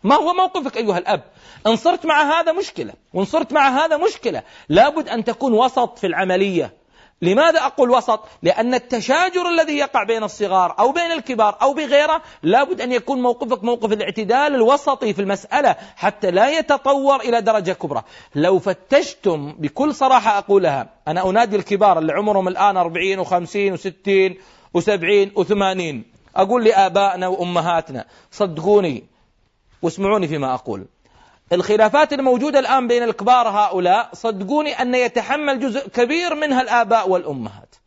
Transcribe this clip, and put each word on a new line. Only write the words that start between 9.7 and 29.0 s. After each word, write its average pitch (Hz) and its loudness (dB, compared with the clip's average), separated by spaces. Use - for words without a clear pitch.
يقع 269 -2
بين 220 -2
الصغار 190 0
أو 240 4
بين 339 -2
الكبار 220 -2
أو 269 2
بغيره، 302 0
لابد 247 2
أن 247 -4
يكون 254 -2
موقفك 240 -2
موقف 226 -2
الاعتدال 220 -2
الوسطي 254 2
في 196 -4
المسألة 202 0
حتى 196 -2
لا 208 4
يتطور 277 0
إلى 233 0
درجة 196 0
كبرى. 139 -6
لو 175 2
فتشتم 180 -2
بكل 262 -2
صراحة 233 2
أقولها، 175 0
أنا 180 -2
أنادي 208 2
الكبار 196 2
اللي 160 -2
عمرهم 196 0
الآن 185 0
أربعين 180 -2
وخمسين 185 -2
وستين 190 0
وسبعين 196 2
وثمانين، 185 -2
أقول 220 2
لآبائنا 190 2
وأمهاتنا: 175 -4
صدقوني 175 0